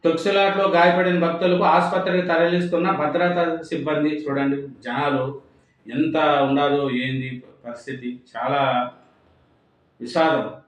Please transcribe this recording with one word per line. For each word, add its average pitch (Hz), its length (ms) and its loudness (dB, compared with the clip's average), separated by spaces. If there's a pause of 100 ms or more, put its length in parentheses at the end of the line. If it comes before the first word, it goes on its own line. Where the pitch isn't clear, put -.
తొక్కిసలాటలో 196 640 2
గాయపడిన 180 500 4
భక్తులకు 180 440 2
ఆసుపత్రికి 180 640 2
తరలిస్తున్న 170 640 0
భద్రతా 170 680 0
సిబ్బంది. 151 480 -2
చూడండి, 139 480 -2 (260)
జనాలు 135 580 -4 (520)
ఎంత 151 240 0
ఉండాలో 143 720 2
ఏంది 127 520 -4 (240)
పరిస్థితి, 123 520 -12 (180)
చాలా 127 540 0 (1080)
విషాదం. 143 520 0 (140)